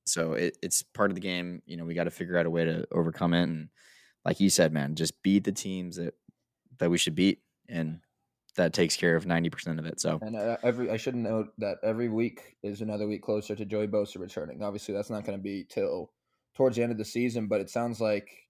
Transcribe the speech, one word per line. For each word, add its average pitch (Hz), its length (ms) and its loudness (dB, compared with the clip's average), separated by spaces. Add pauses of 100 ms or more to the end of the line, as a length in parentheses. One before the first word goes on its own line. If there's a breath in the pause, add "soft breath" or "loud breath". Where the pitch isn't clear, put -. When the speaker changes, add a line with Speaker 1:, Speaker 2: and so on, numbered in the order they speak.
Speaker 1:
So - 300 0
it, - 300 0
it's - 180 0
part 101 300 0
of 90 40 -4
the 92 60 -6
game. 90 460 -4
You 85 100 -12
know, 85 80 -8
we 82 80 -4
gotta 85 160 0
figure 90 280 -4
out 82 100 4
a - 20 0
way 82 160 2
to 82 260 0
overcome 85 440 2
it, 87 80 6
and 80 260 -2 (560 soft breath)
like 85 140 0
you 98 100 6
said, 80 240 6
man, 73 220 -2
just 80 260 -2
beat 98 220 6
the 104 80 0
teams 90 460 -6
that, 85 180 -6 (640)
that 87 100 4
we 87 80 6
should 82 160 0
beat, 92 300 4 (260)
and 82 300 -4 (580)
that 85 160 4
takes 85 240 2
care 85 180 4
of 82 120 0
ninety 85 240 2
percent 80 280 -6
of 78 60 -6
it. - 160 -6
So 80 200 0
Speaker 2:
And, 110 140 -6
uh, 113 280 -2
every, 120 260 0
I 113 80 0
should 127 180 -4
note 110 440 -2
that 101 240 -2
every 113 260 0
week - 540 -2
is 101 180 -6
another 107 260 -4
week 107 140 -4
closer 107 340 -2
to 110 80 -6
Joey 104 240 -2
Bosa 101 320 -2
returning. 80 440 -8
Obviously, 101 300 -4
that's 101 180 -4
not 107 120 -6
gonna 101 140 -6
be 98 320 -6
till 90 420 -2 (440)
towards 131 200 4
the 117 80 2
end 120 80 0
of 110 60 -4
the 107 80 -4
season, 120 420 0
but 101 140 2
it 92 80 -8
sounds 117 320 -2
like 107 300 0 (180)